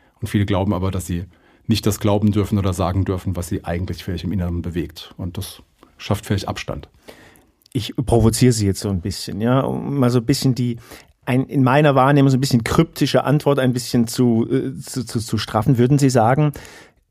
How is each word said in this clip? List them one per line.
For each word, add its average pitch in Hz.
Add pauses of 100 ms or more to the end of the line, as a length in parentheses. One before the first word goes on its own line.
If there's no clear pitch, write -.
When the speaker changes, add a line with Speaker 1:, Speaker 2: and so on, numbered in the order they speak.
(200)
Speaker 1:
Und 101
viele 101
glauben 98
aber, 92
dass 92
sie 87 (420)
nicht 110
das 104
glauben 104
dürfen 101
oder 92
sagen 92
dürfen, 92
was 87
sie -
eigentlich 87
vielleicht 85
im 87
Inneren 87
bewegt. 82
Und 87
das - (340)
schafft -
vielleicht 98
Abstand. - (800)
Speaker 2:
Ich -
provoziere 117
Sie 107
jetzt 95
so 104
ein 92
bisschen, 95
ja, 123
um 131
mal 123
so 123
ein 117
bisschen 139
die, 120 (480)
ein, 131
in 139
meiner 139
Wahrnehmung 139
so 131
ein -
bisschen 131
kryptische 143
Antwort 143
ein 127
bisschen 123
zu, 117
äh, 131
zu, 131
zu, 113
zu -
straffen. 113
Würden 123
Sie 139
sagen, 131 (580)